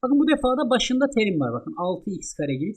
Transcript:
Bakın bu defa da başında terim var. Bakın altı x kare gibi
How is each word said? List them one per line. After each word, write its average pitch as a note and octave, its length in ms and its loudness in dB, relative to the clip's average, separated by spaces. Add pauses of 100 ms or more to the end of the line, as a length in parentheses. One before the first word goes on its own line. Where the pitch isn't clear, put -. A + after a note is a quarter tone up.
Bakın C#4 160 4
bu D4+ 80 4
defa C#4+ 300 2
da D4 120 0
başında B3+ 400 2
terim G3+ 300 0
var. A#2+ 140 0
Bakın - 240 -8
altı F3+ 340 -4
x - 220 -10
kare C#3+ 220 -4
gibi E3+ 220 -6